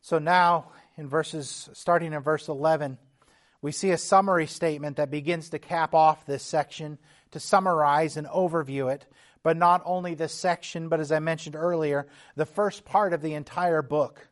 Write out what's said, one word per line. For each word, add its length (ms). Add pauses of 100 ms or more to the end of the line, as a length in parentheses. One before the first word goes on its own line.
So 180
now, 540 (240)
in 100
verses, 640
starting 400
in 100
verse 280
eleven, 480 (640)
we 100
see 200
a 60
summary 480
statement 520
that 120
begins 420
to 80
cap 340
off 320
this 180
section, 540 (340)
to 80
summarize 800
and 100
overview 680
it. 120 (360)
But 140
not 300
only 300
this 180
section, 560
but 100
as 140
I 60
mentioned 360
earlier, 500 (300)
the 100
first 380
part 300
of 80
the 140
entire 460
book. 500